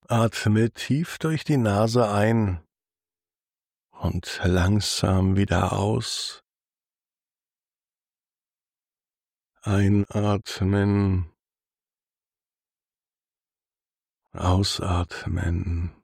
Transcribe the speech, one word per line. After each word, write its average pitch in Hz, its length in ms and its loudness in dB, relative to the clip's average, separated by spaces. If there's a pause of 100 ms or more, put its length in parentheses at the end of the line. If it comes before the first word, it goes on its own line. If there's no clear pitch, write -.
Atme 113 640 2
tief - 460 -4
durch 160 260 -4
die 151 140 0
Nase 110 520 2
ein 104 500 2 (1300)
und - 520 -6
langsam 95 920 2
wieder 92 380 0
aus. 104 680 -4 (3250)
Einatmen. 101 1700 0 (3000)
Ausatmen. 87 1600 -2 (120)